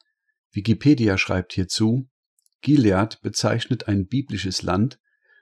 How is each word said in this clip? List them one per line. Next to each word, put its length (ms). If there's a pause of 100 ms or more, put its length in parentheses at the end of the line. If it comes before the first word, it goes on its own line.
(520)
Wikipedia 640
schreibt 340
hierzu: 560 (540)
„Gilead 640
bezeichnet 680
ein 180
biblisches 540
Land, 380 (420)